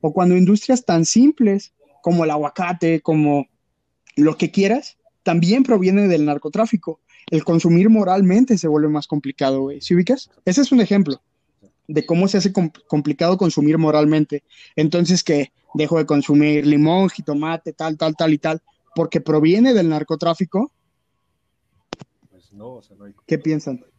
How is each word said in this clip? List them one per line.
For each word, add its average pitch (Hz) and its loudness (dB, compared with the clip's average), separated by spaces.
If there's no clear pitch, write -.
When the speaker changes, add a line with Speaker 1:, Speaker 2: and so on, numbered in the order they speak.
Speaker 1:
O 160 -2
cuando 180 2
industrias 208 2
tan 165 0
simples 226 2
como 170 0
el 156 0
aguacate, 165 -4
como 147 0
lo 151 2
que 165 -2
quieras, 202 -2
también 175 2
proviene 202 2
del 160 2
narcotráfico. 160 -4
El 156 0
consumir 170 2
moralmente 202 2
se 165 -4
vuelve 151 0
más 151 -4
complicado, 135 -4
güey. 139 -8
¿Sí - -2
ubicas? 185 0
Ese 185 0
es 254 0
un 254 4
ejemplo 190 0
de 151 -4
cómo 175 0
se 202 0
hace 190 -2
com-, 175 -2
complicado 151 -2
consumir 156 0
moralmente. 151 0
Entonces, 175 0
¿qué? 143 -2
Dejo 151 -2
de 151 -2
consumir 147 2
limón, 156 2
jitomate, 156 -8
tal, 160 -8
tal, 160 -4
tal 160 0
y 147 0
tal, 160 -6
porque 165 -2
proviene 170 2
del 180 2
narcotráfico. 165 -4
Speaker 2:
Pues 90 -20
no, 110 -20
o 113 -20
sea, - -20
no 101 -20
hay 101 -20
Speaker 1:
¿Qué 160 -4
piensan? 147 -6